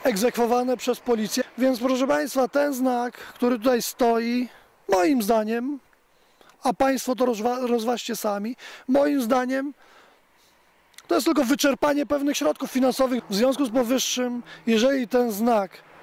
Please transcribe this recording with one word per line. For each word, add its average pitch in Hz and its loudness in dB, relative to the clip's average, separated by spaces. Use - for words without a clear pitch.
egzekwowane 240 0
przez 240 -4
policję. 233 -2
Więc 262 2
proszę 254 0
państwa, 269 0
ten 285 0
znak, 247 -2
który 247 -2
tutaj 240 2
stoi, 233 0
moim 339 2
zdaniem, 233 0
a 254 0
państwo 269 0
to 247 2
rozwa-, 247 -2
rozważcie 233 -2
sami, 208 -4
moim 277 2
zdaniem 262 -2
to 339 2
jest 302 0
tylko 302 2
wyczerpanie 285 0
pewnych 285 -2
środków 294 -2
finansowych. 254 0
W 208 -4
związku 262 2
z 240 -4
powyższym, 247 -2
jeżeli 233 2
ten 247 0
znak 208 2